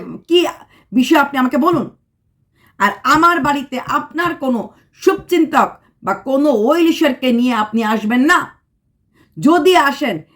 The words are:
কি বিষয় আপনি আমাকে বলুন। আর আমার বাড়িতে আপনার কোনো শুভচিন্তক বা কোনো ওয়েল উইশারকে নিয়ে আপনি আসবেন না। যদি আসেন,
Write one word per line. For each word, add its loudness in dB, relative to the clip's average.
কি 2
বিষয় 2
আপনি -2
আমাকে 0
বলুন। 0
আর 0
আমার 2
বাড়িতে -4
আপনার -4
কোনো -4
শুভচিন্তক 0
বা -2
কোনো 0
ওয়েল 2
উইশারকে 0
নিয়ে 0
আপনি -2
আসবেন -2
না। 0
যদি 4
আসেন, -2